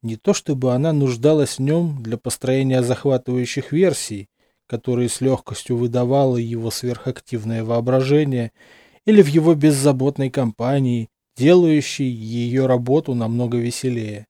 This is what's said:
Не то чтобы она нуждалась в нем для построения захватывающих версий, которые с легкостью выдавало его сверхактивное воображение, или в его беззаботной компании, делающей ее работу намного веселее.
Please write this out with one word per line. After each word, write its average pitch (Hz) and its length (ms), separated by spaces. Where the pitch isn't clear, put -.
Не 113 140
то 196 180
чтобы 131 400
она 151 180
нуждалась 143 640
в 135 40
нем 151 400
для 113 160
построения 131 640
захватывающих 127 880
версий, 143 560
которые 123 420
с - 140
легкостью 127 560
выдавало 123 580
его 117 340
сверхактивное 113 960
воображение, 127 880
или 208 160
в 147 60
его 160 260
беззаботной 139 760
компании, 123 800
делающей 151 760
ее 120 560
работу 127 480
намного 120 420
веселее. 117 720